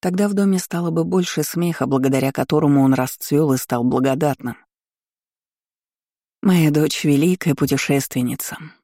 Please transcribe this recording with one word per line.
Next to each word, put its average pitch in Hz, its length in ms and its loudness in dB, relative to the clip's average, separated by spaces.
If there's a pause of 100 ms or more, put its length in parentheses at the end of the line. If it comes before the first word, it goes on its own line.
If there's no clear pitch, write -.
Тогда 185 280 -2
в 202 40 -4
доме 196 260 2
стало 175 320 -4
бы 165 120 0
больше 175 400 -2
смеха, 170 420 -2
благодаря 135 460 0
которому 143 520 2
он 135 100 4
расцвёл 135 600 0
и 131 40 0
стал 123 260 -4
благодатным. 127 720 0 (1900)
«Моя 170 300 4
дочь — 151 320 0
великая 156 500 2
путешественница» 135 1040 -2 (260)